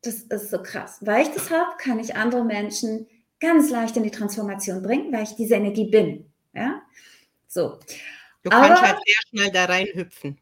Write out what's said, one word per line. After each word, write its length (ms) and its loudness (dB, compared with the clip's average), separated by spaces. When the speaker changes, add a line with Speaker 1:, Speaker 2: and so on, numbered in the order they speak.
Speaker 1:
Das 200 -10
ist 280 -10
so 120 -6
krass. 380 -14
Weil 220 2
ich 80 0
das 200 -8
habe, 280 0
kann 200 -4
ich 160 -10
andere 300 -2
Menschen 640 -6
ganz 300 4
leicht 260 -2
in 80 2
die 60 -2
Transformation 720 -6
bringen, 300 -2
weil 120 -2
ich 100 -12
diese 220 2
Energie 340 -2
bin. 420 2
Ja? 260 -6
So. 300 -4
Speaker 2:
Du 80 -2
kannst 200 8
Speaker 1:
Aber 100 10
Speaker 2:
halt 240 4
sehr 240 2
schnell 220 0
da 140 2
reinhüpfen. 760 -4